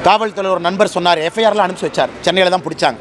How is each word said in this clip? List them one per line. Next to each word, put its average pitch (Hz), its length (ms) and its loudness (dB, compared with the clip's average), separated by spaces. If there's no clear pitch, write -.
காவல்துறை 202 480 0
ஒரு 180 80 0
நண்பர் 180 280 2
சொன்னார், 175 300 0
எஃப் 165 220 -4
ஐ 226 60 2
ஆர்லாம் 202 240 2
அனுப்பிச்சு 160 220 -4
வச்சார், 135 180 0
சென்னையில 180 360 2
தான் 175 40 -2
பிடிச்சாங்க. 143 400 -2